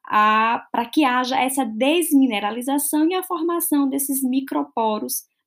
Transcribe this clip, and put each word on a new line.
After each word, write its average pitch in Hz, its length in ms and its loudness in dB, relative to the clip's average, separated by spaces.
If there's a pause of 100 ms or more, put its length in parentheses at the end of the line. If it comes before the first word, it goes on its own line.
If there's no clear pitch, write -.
a, 220 640 2
pra 233 160 -2
que 302 160 0
haja 254 380 0
essa 262 240 0
desmineralização 269 1500 0
e 370 40 0
a 370 80 -2
formação 330 640 0
desses 269 340 -4
microporos 254 1000 -2 (220)